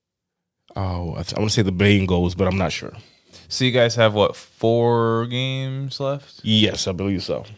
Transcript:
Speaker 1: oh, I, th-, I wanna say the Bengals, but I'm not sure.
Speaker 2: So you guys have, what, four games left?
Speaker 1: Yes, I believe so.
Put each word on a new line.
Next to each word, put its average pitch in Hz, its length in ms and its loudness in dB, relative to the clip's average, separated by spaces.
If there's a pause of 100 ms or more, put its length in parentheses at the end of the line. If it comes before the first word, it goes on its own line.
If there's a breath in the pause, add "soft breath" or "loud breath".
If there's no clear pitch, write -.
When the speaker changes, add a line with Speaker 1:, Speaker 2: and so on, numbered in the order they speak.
(760)
Speaker 1:
oh, 87 380 -6
I, 80 100 -8
th-, - 120 -10
I - 40 -4
wanna 107 120 -2
say 113 100 0
the 98 100 0
Bengals, 92 640 2
but 92 140 0
I'm 92 80 -2
not 85 160 -2
sure. - 220 -10 (540 loud breath)
Speaker 2:
So - 180 -2
you 127 40 2
guys 117 260 2
have, 110 180 4
what, 101 200 2
four 117 920 0
games 131 720 -6
left? 139 420 -8
Speaker 1:
Yes, 107 460 2
I 95 40 0
believe 95 300 -2
so. 73 220 -6 (140)